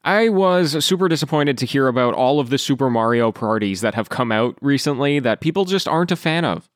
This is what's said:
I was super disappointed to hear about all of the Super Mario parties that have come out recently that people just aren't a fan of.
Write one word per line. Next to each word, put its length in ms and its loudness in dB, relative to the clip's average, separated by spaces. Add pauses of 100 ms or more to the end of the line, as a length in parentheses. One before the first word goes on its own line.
I 220 2
was 560 2
super 240 2
disappointed 500 0
to 80 -4
hear 220 2
about 260 0
all 240 2
of 100 -2
the 100 0
Super 300 -2
Mario 440 2
parties 480 -2
that 160 -2
have 120 -4
come 220 -4
out 300 0
recently 580 0
that 220 -2
people 240 0
just 240 -2
aren't 240 0
a 40 0
fan 280 -2
of. 320 -4